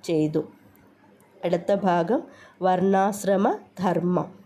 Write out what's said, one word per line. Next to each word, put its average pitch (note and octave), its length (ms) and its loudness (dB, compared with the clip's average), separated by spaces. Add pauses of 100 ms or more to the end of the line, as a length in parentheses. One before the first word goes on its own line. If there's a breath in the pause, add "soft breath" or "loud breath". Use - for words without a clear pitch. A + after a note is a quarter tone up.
ചെയ്തു. D#3 440 -2 (880)
അടുത്ത F3 460 -2
ഭാഗം F3 400 0 (400 loud breath)
വർണ്ണാശ്രമധർമ്മം. F#3+ 1700 0 (180)